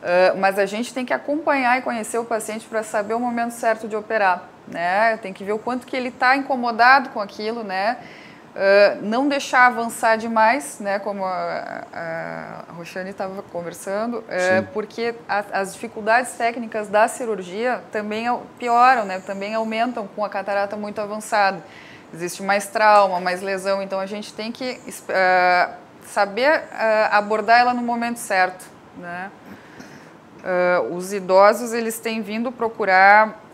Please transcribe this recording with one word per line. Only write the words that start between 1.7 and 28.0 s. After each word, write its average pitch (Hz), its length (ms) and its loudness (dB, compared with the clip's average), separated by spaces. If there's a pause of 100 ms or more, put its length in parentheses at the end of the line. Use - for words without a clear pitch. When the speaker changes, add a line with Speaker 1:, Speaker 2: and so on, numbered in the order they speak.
Speaker 1:
e - 20 -2
conhecer 233 380 -6
o 233 80 -4
paciente 220 400 -6
pra 220 160 -4
saber 214 320 -4
o 233 60 -2
momento 233 320 -4
certo 226 360 -2
de 214 80 -8
operar, 208 500 0 (220)
né? 196 480 0
Tem 196 160 -10
que 185 120 -14
ver 196 80 -4
o 220 60 -2
quanto 247 280 -6
que - 100 -6
ele 254 140 -4
tá 254 260 4
incomodado 254 720 4
com 226 140 -6
aquilo, 214 420 -8
né? 196 320 -2 (600)
Eh, 196 460 6
não 226 240 0
deixar 277 400 4
avançar 226 500 2
demais, 226 640 0
né? 202 220 -4
Como 202 240 -6
a, 175 680 -6
a, 165 760 -10
a - 60 -18
Roxane 185 380 -12
tava 196 300 -10 (100)
conversando, 196 760 -8
eh, 185 320 2
Speaker 2:
Sim. 196 120 -8
Speaker 1:
porque 226 400 -4 (160)
a, 202 160 -2 (100)
as 196 200 -4
dificuldades 226 600 -2
técnicas 233 520 -4
da 208 220 4
cirurgia 214 840 -6
também 214 380 -6
au-, 240 140 -4 (140)
pioram, 240 500 4
né? 190 200 -6
Também 202 300 -6
aumentam 226 580 -4
com 208 100 -4
a 196 40 -4
catarata 202 480 -4
muito 208 240 -10
avançada. 208 580 0 (560)
Existe 175 300 -8
mais 202 240 0
trauma, 208 500 6
mais 185 240 -4
lesão, 196 400 -2
então 190 160 -6
a 190 80 -6
gente 208 260 -10
tem 220 200 -8
que 254 340 -8
es-, - 220 -14
eh, 180 600 4 (380)
saber, 226 560 0 (160)
eh, 214 320 2
abordar 214 480 4
ela 247 160 4
no 240 80 -4
momento 233 360 -4